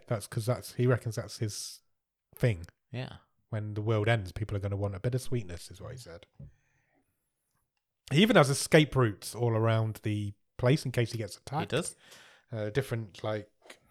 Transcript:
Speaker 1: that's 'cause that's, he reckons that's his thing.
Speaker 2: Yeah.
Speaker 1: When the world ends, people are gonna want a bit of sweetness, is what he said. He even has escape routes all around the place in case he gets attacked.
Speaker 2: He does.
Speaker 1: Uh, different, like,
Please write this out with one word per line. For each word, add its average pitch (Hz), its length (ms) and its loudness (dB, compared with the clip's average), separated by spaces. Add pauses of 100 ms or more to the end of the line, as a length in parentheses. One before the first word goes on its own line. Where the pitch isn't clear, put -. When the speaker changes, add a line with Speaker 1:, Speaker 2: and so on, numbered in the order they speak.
Speaker 1:
that's 110 200 -4
'cause - 180 -4
that's, 120 300 -4
he 123 120 2
reckons 117 300 2
that's - 220 -10
his - 420 -8 (560)
thing. 90 300 0 (260)
Speaker 2:
Yeah. 123 220 -10 (340)
Speaker 1:
When 107 240 -6
the 104 80 -4
world 107 260 2
ends, 107 260 2
people 104 220 -6
are 101 60 -2
gonna 101 160 -2
want 101 180 -2
a 95 60 -8
bit 123 140 -2
of 127 80 -2
sweetness, 90 480 -6
is 90 100 -18
what - 120 -12
he - 60 -14
said. - 280 -18 (1800)
He 147 120 6
even 220 140 6
has 147 120 10
escape 151 480 4
routes 117 380 0
all 117 160 0
around 113 520 2
the 104 300 -2 (240)
place 127 300 2
in 127 60 -4
case 120 200 0
he 117 60 -6
gets 107 180 -8
attacked. - 360 -6
Speaker 2:
He - 40 2
does. 175 200 -4 (540)
Speaker 1:
Uh, 107 200 -4
different, 113 520 -4
like, 107 280 -4 (400)